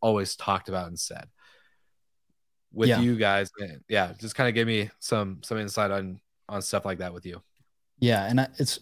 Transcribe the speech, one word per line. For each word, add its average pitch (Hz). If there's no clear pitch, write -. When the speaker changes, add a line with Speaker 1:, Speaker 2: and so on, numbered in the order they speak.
Speaker 1:
always 104
talked 98
about 90
and 85
said. -
With 113
Speaker 2:
Yeah. 117
Speaker 1:
you 120
guys, 98
eh, 87
yeah, 95
just 110
kinda 123
give 113
me 104
some, 101
some 110
insight 104
on, 95
on 104
stuff -
like 95
that 90
with 90
you. 85
Speaker 2:
Yeah, 113
and 120
I, 131
it's, -